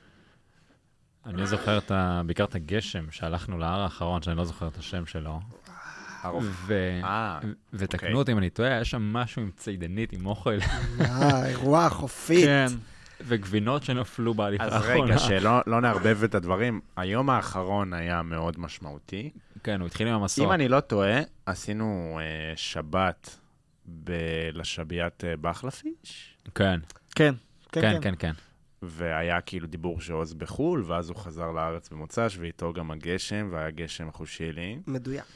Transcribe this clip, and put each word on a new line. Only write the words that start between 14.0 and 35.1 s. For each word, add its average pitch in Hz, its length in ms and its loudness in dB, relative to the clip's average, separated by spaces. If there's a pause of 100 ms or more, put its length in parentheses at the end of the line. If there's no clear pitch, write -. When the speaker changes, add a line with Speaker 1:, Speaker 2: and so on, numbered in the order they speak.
Speaker 1:
בהליכה 104 300 2
Speaker 2:
אז 110 100 0
Speaker 1:
האחרונה. 113 300 4 (120)
Speaker 2:
רגע, - 40 8
שלא, 104 480 6
לא 113 140 4
נערבב 107 420 4
את 107 120 2
הדברים. 95 460 2 (160)
היום 104 320 0
האחרון 98 640 0
היה 85 280 0
מאוד 82 380 -2
משמעותי. 87 680 -10 (340)
Speaker 1:
כן, 101 160 -2
הוא 87 80 -4
התחיל 110 200 -2
עם 117 60 2
המסוק. 107 320 2
Speaker 2:
אם 175 60 4
אני 156 160 4
לא 131 120 6
טועה, 107 400 2 (260)
עשינו, 95 760 -4
אה, - 20 -4 (320)
שבת 85 840 -2 (500)
ב-, 82 240 -10 (420)
לשביית, 85 680 -4
אה, 85 180 -2
בחלפיש? - 960 -8 (180)
Speaker 1:
כן. 92 240 4 (360)
Speaker 4:
כן. 147 200 6 (360)
כן, 165 100 0
Speaker 1:
כן, 107 120 6
Speaker 4:
כן. 165 80 2
Speaker 1:
כן, 101 180 0
כן. 82 120 -2 (500)
Speaker 2:
והיה 85 600 -2
כאילו 85 260 -8
דיבור 82 340 -6
שעוז 80 320 -4
בחו"ל, 127 540 -2
ואז 85 220 -2
הוא 87 80 -10
חזר 85 340 -8
לארץ 82 380 -4
במוצ"ש, 92 500 -4
ואיתו 85 340 -6
גם 82 180 -6
הגשם, 90 600 -4
והיה 80 200 -4
גשם 80 380 -10
החושילים. 82 760 -10
Speaker 3:
מדויק. 131 360 -6 (120)